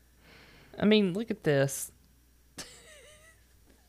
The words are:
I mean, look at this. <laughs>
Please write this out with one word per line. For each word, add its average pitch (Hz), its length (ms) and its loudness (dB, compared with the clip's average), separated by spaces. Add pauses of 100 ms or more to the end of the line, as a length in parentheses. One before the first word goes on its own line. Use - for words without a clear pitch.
(800)
I - 80 -4
mean, 208 280 4
look 220 160 -6
at 202 140 -10
this. 139 480 0 (680)
<laughs> - 60 -14 (1200)